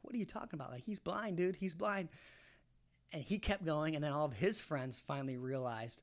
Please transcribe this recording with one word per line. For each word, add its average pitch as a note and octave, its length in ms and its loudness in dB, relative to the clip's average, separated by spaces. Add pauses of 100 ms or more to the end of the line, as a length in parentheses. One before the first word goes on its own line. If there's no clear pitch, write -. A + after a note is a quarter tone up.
What - 120 -10
are A#3+ 40 -4
you A3 80 0
talking G3 340 -8
about? C3+ 120 -6
Like, B2 120 -8
he's G#3 160 -4
blind, G#3 380 -2
dude. F3+ 180 4
He's F#3+ 180 -2
blind. G3 360 0 (1000)
And D#3+ 100 -4
he F#3+ 180 0
kept G3 260 2
going, D#3 300 4
and D3 80 2
then D3+ 80 2
all D3 140 4
of C#3+ 80 2
his E3+ 280 4
friends C3 440 -2
finally C3+ 320 -2
realized B2 640 -2